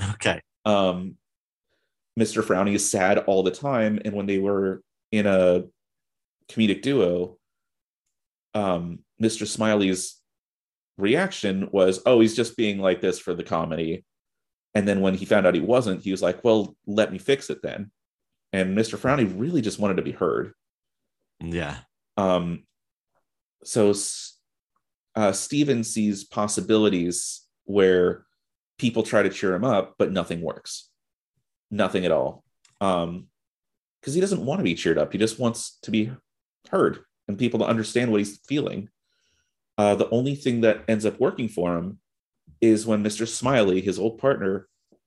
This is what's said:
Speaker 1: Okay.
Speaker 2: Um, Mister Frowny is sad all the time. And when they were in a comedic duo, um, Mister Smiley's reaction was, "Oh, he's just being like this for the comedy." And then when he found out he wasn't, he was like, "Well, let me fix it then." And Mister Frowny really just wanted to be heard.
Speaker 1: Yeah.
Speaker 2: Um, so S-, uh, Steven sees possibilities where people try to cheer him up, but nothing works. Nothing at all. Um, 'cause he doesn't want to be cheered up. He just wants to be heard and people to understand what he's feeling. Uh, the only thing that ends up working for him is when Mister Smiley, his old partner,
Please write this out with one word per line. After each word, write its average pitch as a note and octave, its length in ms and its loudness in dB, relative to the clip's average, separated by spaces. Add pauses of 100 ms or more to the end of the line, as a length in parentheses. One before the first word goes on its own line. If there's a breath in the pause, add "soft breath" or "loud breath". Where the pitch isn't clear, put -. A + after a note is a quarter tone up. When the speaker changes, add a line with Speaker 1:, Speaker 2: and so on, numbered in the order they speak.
(100)
Speaker 1:
Okay. F#2 320 -4 (240)
Speaker 2:
Um, F#2 500 0 (1000)
Mister A2 260 0
Frowny G2+ 320 2
is - 160 0
sad G2+ 280 2
all F#2+ 240 2
the F#2 80 0
time. A2 540 -2
And G2+ 100 -6
when G2+ 120 -4
they G2 120 0
were G2 440 0 (280)
in G#2 160 2
a F#2 360 4 (880)
comedic G#2+ 320 0
duo, F2+ 560 0 (1160)
um, F2 440 -4 (200)
Mister G#2+ 280 -2
Smiley's G#2 720 0 (800)
reaction G2+ 760 -2
was, F#2+ 320 4
"Oh, B2 160 6
he's A2 160 4
just A#2 200 -2
being G#2 240 -2
like F#2 200 2
this F#2 180 0
for F2+ 160 -6
the E2+ 100 -8
comedy." E2 600 -4 (720)
And G2+ 120 0
then G2 140 2
when F#2+ 140 2
he F#2+ 100 -6
found G#2 220 4
out G#2 80 4
he D#2+ 60 0
wasn't, G#2 420 0
he G2 80 -6
was F#2+ 120 -4
like, F#2 220 0
"Well, A2 320 2 (100)
let G2+ 260 0
me F#2+ 60 -8
fix - 300 -2
it - 140 -8
then." G2+ 280 -10 (640)
And F#2+ 220 0
Mister A2 240 0
Frowny B2+ 400 0
really D3 240 -2
just - 160 -6
wanted G2 180 0
to E2+ 60 -2
be C#2+ 100 -6
heard. E2 420 -2 (840)
Speaker 1:
Yeah. D#2+ 380 -8 (380)
Speaker 2:
Um, F2 480 -2 (1000)
so G#2 260 2
S-, - 460 -6 (800)
uh, G#2 180 2
Steven C#3+ 520 0
sees G#2 400 -2
possibilities G2+ 1200 0 (180)
where F#2 640 2 (520)
people A#2 260 0
try A2 180 2
to F#2+ 80 0
cheer F#2 240 -2
him F#2+ 100 -2
up, G#2+ 340 0
but F#2 140 0
nothing E2+ 300 -4
works. - 480 -12 (800)
Nothing G2 340 -2
at E2+ 80 2
all. C#2+ 320 -2 (360)
Um, F2+ 480 -2 (760)
'cause C#3 120 -6
he F3+ 60 0
doesn't F#3 240 -2
want D3 140 -4
to E3 60 -2
be F2 100 0
cheered E2 240 0
up. D2+ 140 -2
He F#2+ 60 -4
just A2 200 -2
wants - 440 -6
to - 100 -12
be A2 180 0 (600)
heard D#3+ 340 0 (240)
and G2+ 100 -6
people A#2 220 0
to - 60 0
understand A2+ 440 0
what G#2+ 80 4
he's G#2 280 -4
feeling. A#2 440 -6 (880)
Uh, G#2 160 4
the - 160 0
only C3 240 0
thing B2 260 -2
that A2 260 2
ends A2 200 0
up G#2 120 -2
working C3 300 0
for F2 300 -2
him F#2+ 200 -8 (640)
is A2 260 4
when G#2+ 160 2
Mister G#2+ 220 -2
Smiley, A2 560 2
his F#2+ 180 -2
old A2 200 -4
partner, G2 500 -2 (380)